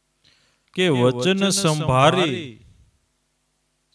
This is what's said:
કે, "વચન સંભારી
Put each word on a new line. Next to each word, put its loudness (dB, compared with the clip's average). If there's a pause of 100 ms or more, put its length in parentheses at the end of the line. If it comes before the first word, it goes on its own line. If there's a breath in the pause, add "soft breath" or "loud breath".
(720 soft breath)
કે, 0
"વચન 0
સંભારી 0 (1300)